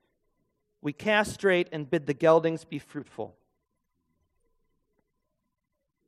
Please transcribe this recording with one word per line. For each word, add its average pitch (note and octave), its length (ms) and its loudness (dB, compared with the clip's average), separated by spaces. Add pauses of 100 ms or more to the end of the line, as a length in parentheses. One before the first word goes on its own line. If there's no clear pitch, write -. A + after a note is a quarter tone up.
(840)
We D3 120 -6
castrate G3+ 760 0
and D3+ 180 -8
bid D#3 160 -2
the D3 80 -2
geldings E3 500 2
be - 140 -12
fruitful." - 580 -14 (2750)